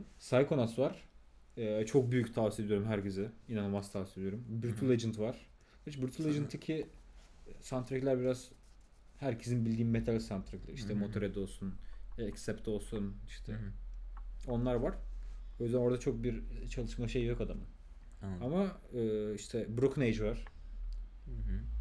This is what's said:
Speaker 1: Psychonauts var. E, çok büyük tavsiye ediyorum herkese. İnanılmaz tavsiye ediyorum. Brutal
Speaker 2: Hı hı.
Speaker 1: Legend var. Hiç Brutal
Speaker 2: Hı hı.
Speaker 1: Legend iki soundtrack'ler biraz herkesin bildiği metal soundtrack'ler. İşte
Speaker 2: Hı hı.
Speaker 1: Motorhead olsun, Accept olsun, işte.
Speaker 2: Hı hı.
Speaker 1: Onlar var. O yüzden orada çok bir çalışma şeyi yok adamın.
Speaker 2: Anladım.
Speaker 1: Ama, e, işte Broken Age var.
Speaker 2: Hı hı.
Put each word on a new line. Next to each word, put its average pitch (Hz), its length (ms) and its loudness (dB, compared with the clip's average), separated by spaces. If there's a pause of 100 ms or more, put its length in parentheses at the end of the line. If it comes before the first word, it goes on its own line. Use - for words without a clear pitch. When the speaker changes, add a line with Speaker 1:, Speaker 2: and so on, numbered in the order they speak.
(180)
Speaker 1:
Psychonauts 127 600 4
var. 156 260 2 (520)
E, 110 300 2
çok 123 240 6
büyük 123 240 4
tavsiye 107 320 2
ediyorum 101 200 4
herkese. 101 440 0 (180)
İnanılmaz 101 440 0
tavsiye 95 340 -4
ediyorum. 107 180 -4 (180)
Brutal 117 200 0
Speaker 2:
Hı 139 40 4
hı. 127 40 8
Speaker 1:
Legend 113 280 4
var. 110 180 0 (500)
Hiç 147 160 -8
Brutal 127 220 -2
Speaker 2:
Hı 151 40 2
hı. 151 40 6
Speaker 1:
Legend 147 200 0
iki 156 340 -2 (760)
soundtrack'ler 131 600 2
biraz 127 280 2 (680)
herkesin 120 480 0
bildiği 113 180 2
metal 113 360 4
soundtrack'ler. - 540 -6
İşte 107 140 -6
Speaker 2:
Hı 104 40 -2
hı. 104 60 2
Speaker 1:
Motorhead 101 360 0
olsun, 98 400 -4 (580)
Accept - 360 -4
olsun, 101 480 -2 (120)
işte. - 240 -8
Speaker 2:
Hı 110 40 -4
hı. 101 140 -4 (840)
Speaker 1:
Onlar 123 220 4
var. 135 200 2 (640)
O 120 40 0
yüzden 120 140 4
orada 123 220 4
çok 113 220 0
bir 113 200 0 (280)
çalışma 120 380 -2
şeyi 120 180 2
yok 120 140 2
adamın. 90 240 -2 (580)
Speaker 2:
Anladım. 95 240 -4
Speaker 1:
Ama, 180 340 2 (140)
e, 107 400 2
işte 110 440 -2
Broken 135 240 4
Age 110 220 4
var. 117 200 0 (800)
Speaker 2:
Hı - 60 -10
hı. 110 300 0 (200)